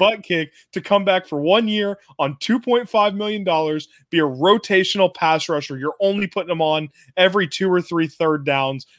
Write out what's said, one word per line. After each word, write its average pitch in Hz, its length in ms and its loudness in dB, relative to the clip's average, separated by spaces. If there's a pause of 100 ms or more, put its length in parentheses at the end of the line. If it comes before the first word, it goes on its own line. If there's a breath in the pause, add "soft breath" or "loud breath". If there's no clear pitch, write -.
butt 214 240 2
kicked 165 300 -4 (180 soft breath)
to 185 80 -6
come 202 240 2
back 185 220 0
for 147 140 -6
one 202 260 2
year 208 320 -2 (220 soft breath)
on 139 180 -2
two 233 220 0
point 240 280 -2
five 208 280 0
million 208 260 -4
dollars, 156 460 -2 (220 soft breath)
be 165 100 2
a - 20 4
rotational 185 920 2
pass 160 360 0
rusher. 143 300 -4
You're 143 220 -6
only 196 280 0
putting 175 220 -6
him 165 120 -2
on 156 260 -2 (280 soft breath)
every 185 320 4
two 190 240 -2
or 180 100 2
three 165 240 -2
third 151 400 -2
downs 135 400 -2 (120)